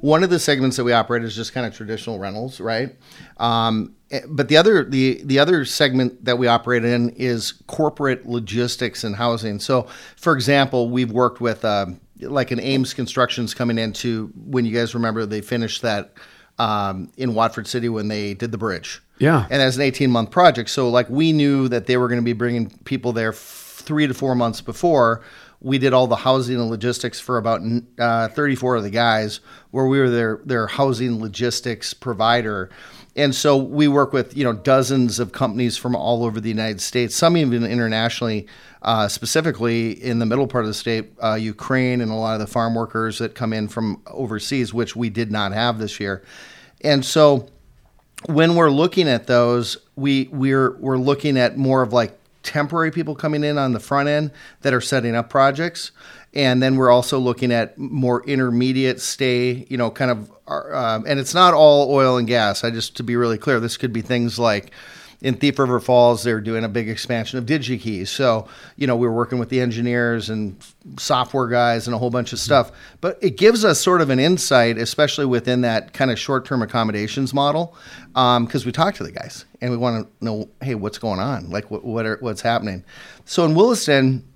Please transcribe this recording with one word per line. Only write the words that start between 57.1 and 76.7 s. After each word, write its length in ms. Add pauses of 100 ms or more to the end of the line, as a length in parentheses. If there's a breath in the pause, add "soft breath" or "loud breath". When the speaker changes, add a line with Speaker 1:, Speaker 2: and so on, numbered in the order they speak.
Speaker 1:
looking 320
at 260
more 480
intermediate 760
stay, 680
you 80
know, 120
kind 220
of, 200 (160)
uh, 300
um, 300
and 120
it's 140
not 200
all 380
oil 260
and 100
gas. 360
I 80
just, 260
to 60
be 120
really 220
clear, 220
this 180
could 140
be 100
things 360
like 340 (500 loud breath)
in 120
Thief 260
River 200
Falls, 440
they're 160
doing 240
a 60
big 180
expansion 520
of 60
DigiKey. 640
So, 400 (300 loud breath)
you 100
know, 80
we're 160
working 280
with 100
the 100
engineers 720
and 260 (420)
software 500
guys 400
and 80
a 20
whole 140
bunch 200
of 80
stuff. 320 (300 loud breath)
But 200
it 140
gives 300
us 160
sort 180
of 120
an 80
insight, 580
especially 480
within 360
that 320
kind 180
of 80
short-term 420
accommodations 720